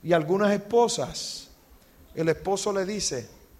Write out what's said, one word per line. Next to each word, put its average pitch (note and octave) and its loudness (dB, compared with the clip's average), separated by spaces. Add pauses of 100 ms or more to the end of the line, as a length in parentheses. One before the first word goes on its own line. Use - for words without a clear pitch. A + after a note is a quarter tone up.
Y D#3+ 0
algunas F#3 4
esposas, G#3 -2 (680)
el E3 0
esposo F#3+ 0
le G3 0
dice, F3 -4 (300)